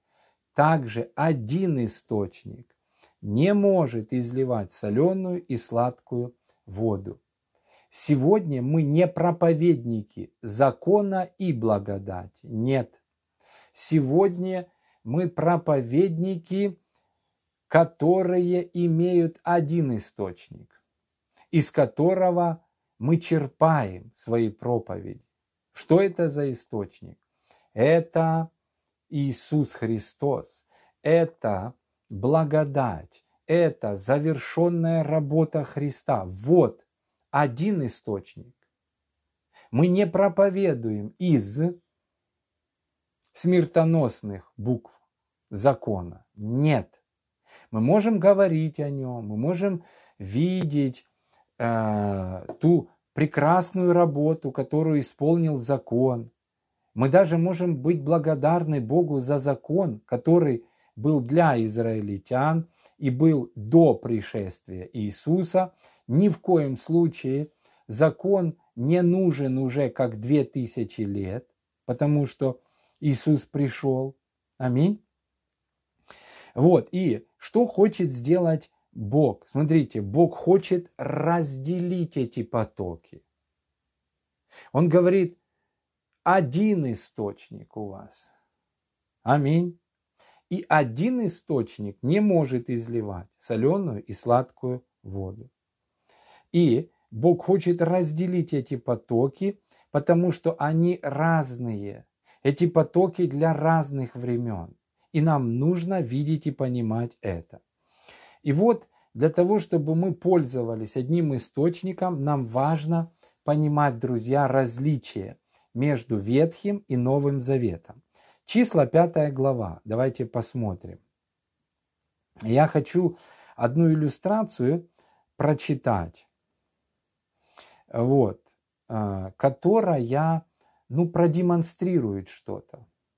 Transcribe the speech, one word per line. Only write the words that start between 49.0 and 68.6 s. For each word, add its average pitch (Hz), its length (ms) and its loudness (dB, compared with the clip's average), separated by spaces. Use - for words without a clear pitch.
мы 104 100 -6
можем 175 480 -2
видеть, 143 880 -2
э, 104 880 -2
ту 165 280 4
прекрасную 175 800 0
работу, 156 600 0
которую 151 480 0
исполнил 156 580 0
закон. 123 720 0
Мы 123 140 2
даже 170 280 4
можем 165 460 -2
быть 160 180 0
благодарны 151 800 0
Богу 147 380 0
за 135 220 -2
закон, 143 640 -2
который 143 580 2
был 139 260 0
для 135 440 2
израильтян 113 1080 -2
и 160 140 -2
был 139 460 2
до 123 380 6
пришествия 98 960 -6
Иисуса. 165 840 -2
Ни 165 220 4
в 165 100 0
коем 139 380 0
случае 151 720 -2
закон 160 720 0